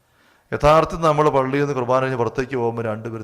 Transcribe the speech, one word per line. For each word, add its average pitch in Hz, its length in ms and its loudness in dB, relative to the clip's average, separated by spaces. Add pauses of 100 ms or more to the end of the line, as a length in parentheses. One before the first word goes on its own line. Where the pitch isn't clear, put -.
(540)
യഥാർത്ഥത്തിൽ 160 520 2
നമ്മൾ 151 240 2
പള്ളിയിൽ 135 320 2
നിന്ന് 143 120 -2
കുർബാന 127 280 0
കഴിഞ്ഞ് 131 160 -2
പുറത്തേക്ക് 120 400 -4
പോകുമ്പോൾ 117 240 -2
രണ്ടുപേർ 110 420 -8